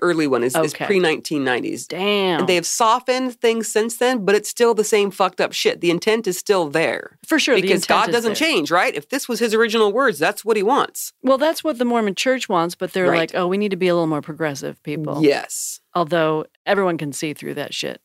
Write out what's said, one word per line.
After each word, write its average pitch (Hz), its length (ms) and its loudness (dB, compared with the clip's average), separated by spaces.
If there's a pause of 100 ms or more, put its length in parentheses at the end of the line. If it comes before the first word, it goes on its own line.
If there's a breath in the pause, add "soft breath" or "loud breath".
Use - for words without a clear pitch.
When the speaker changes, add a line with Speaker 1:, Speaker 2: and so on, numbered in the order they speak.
Speaker 1:
early 160 240 2
one, 123 160 2
is, 131 120 0
is 156 200 0
Speaker 2:
Okay. 147 100 -6
Speaker 1:
pre-nineteen 160 580 0
nineties. 120 440 -4
Speaker 2:
Damn. 185 540 0
Speaker 1:
And 185 60 0
they 185 60 4
have 170 140 0
softened 247 760 0
things 226 260 2
since 226 300 -2
then, 247 260 0
but 196 120 4
it's - 120 0
still 233 280 2
the 208 80 2
same 202 260 2
fucked 185 320 -2
up 160 120 0
shit. - 280 0
The 170 80 2
intent 220 380 0
is 180 100 -2
still 180 320 0
there. 139 560 -2
Speaker 2:
For 311 140 0
sure, 254 160 2
the 190 80 2
Speaker 1:
Because 190 180 2
Speaker 2:
intent - 60 -6 (140)
Speaker 1:
God 214 80 0
Speaker 2:
is 170 40 0
Speaker 1:
doesn't 233 260 0
Speaker 2:
there. 320 80 0
Speaker 1:
change, 196 220 0
right? 185 240 2
If - 160 -10
this 269 180 -4
was 240 120 -4
his 226 160 0
original 220 360 2
words, 220 280 0
that's 185 260 -2
what 220 100 2
he 208 60 0
wants. - 520 -2 (100)
Speaker 2:
Well, 262 160 2
that's 320 240 0
what 294 160 -2
the 247 60 2
Mormon 226 280 0
Church 254 340 -2
wants, 175 280 0
but 180 180 -6
they're 185 160 2
Speaker 1:
Right. 175 80 2
Speaker 2:
like, 165 160 -2
"Oh, 180 140 0
we 190 100 0
need 208 140 0
to 190 60 -2
be 180 100 2
a 175 80 4
little 170 100 2
more 156 160 0
progressive, 147 640 -8
people." 151 400 -6
Speaker 1:
Yes. - 560 -2 (160)
Speaker 2:
Although 156 500 0 (220)
everyone 185 320 0
can 147 120 -6
see 151 220 -6
through 143 220 -10
that 143 180 -8
shit, 135 320 -8